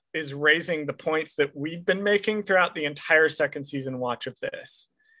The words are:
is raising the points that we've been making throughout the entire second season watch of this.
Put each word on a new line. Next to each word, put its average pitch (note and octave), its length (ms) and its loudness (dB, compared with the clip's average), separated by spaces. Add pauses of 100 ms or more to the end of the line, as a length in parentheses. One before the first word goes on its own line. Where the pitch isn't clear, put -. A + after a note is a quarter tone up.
(140)
is D3+ 200 -6
raising D3+ 540 2
the C#3+ 60 -4
points - 420 -2
that C#3+ 200 0
we've E3 300 -6
been F#3+ 160 2
making G#3 400 2
throughout F#3 320 4
the D#3 120 -4
entire D#3 440 4
second D3 360 -2
season C3 340 -6
watch B2 260 -4
of - 140 -10
this. - 500 -10 (320)